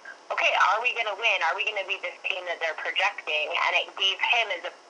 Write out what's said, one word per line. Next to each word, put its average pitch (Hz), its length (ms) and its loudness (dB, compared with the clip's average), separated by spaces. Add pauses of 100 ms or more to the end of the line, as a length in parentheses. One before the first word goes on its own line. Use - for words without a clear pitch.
(320)
"Okay, - 200 2 (200)
are 214 80 2
we 247 160 0
gonna 214 240 -2
win? 214 180 2 (140)
Are - 20 -2
we 202 140 -2
gonna 202 160 -2
be 190 160 -4
this 175 240 -8
team 185 220 -2
that 170 180 -4
they're 156 160 -2
projecting?" 165 720 -2
And 165 240 2
it - 240 -2
gave 202 200 2
him 226 360 2
as 165 80 -8
a 175 80 -8 (180)